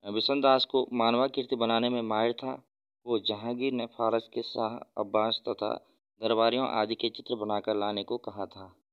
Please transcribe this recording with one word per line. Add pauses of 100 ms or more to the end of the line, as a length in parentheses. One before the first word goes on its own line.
(120)
बिशन
दास
को
मानवा
कीर्ति
बनाने
में
माहिर
था, (440)
वो
जहांगीर
ने
फारस
के
शाह (220)
अब्बास
तथा (340)
दरबारियों
आदि
के
चित्र
बनाकर
लाने
को
कहा
था। (160)